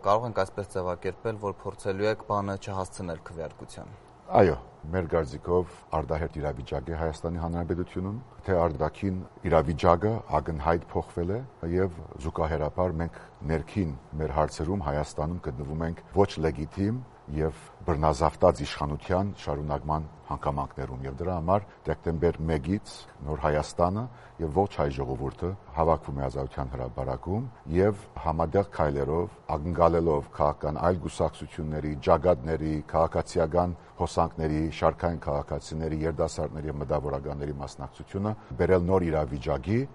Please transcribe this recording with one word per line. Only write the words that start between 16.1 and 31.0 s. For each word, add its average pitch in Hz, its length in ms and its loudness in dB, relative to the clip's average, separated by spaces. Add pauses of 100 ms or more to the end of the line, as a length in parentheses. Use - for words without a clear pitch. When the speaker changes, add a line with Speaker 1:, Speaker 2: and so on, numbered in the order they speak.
Speaker 2:
ոչ 98 160 6 (140)
լեգիտիմ 98 580 -2 (260)
և 76 300 -2 (260)
բռնազավթած 78 800 4
իշխանության 76 640 -2 (100)
շարունակման 73 720 -2 (220)
հանգամանքներում, 69 760 -4
և 95 120 -6
դրա 92 180 -2
համար 92 280 2 (240)
դեկտեմբեր 80 520 0 (100)
մեկից 80 440 0 (320)
նոր 73 180 -4
Հայաստանը 87 600 2 (360)
և 80 140 -2
ողջ 98 240 2
հայ 73 160 2
ժողովուրդը 65 560 -4 (240)
հավաքվում 76 460 2
է 69 60 -2
Ազատության 67 480 -4
հրապարակում 65 720 -4 (260)
և 98 300 4 (200)
համատեղ 82 540 2
քայլերով, 73 600 0 (120)
ակնկալելով 82 880 4
քաղաքական 73 420 0
այլ 87 240 4